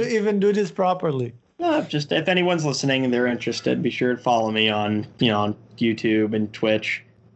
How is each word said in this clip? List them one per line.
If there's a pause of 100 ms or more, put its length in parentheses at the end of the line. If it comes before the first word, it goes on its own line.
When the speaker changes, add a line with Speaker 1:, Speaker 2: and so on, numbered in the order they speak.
Speaker 1:
you
even
do
this
properly. (260)
Speaker 2:
No,
just
if
anyone's
listening
and
they're
interested,
be
sure
to
follow
me
on, (120)
you
know,
on (220)
YouTube
and
Twitch. (340)